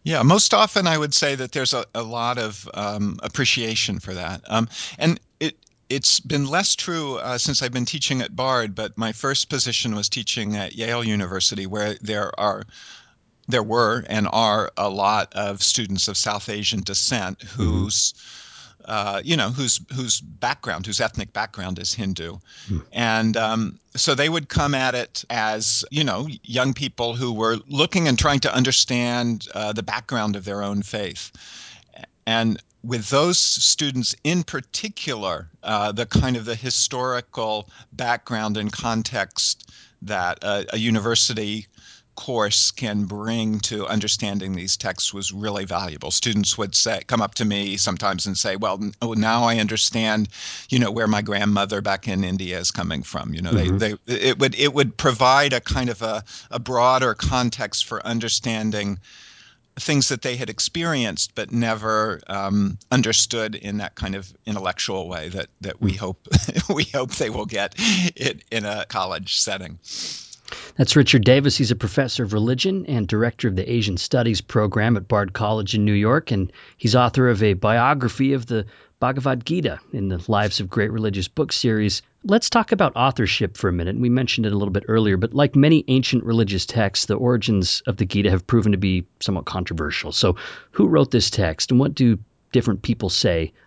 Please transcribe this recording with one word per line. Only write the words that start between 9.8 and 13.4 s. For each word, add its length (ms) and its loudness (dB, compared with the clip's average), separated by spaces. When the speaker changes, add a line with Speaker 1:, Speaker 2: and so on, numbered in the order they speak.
Speaker 1:
was 140 -2
teaching 460 -4
at 200 -6
Yale 280 -2
University, 640 -2
where 340 -4
there 380 -4
are, 240 -2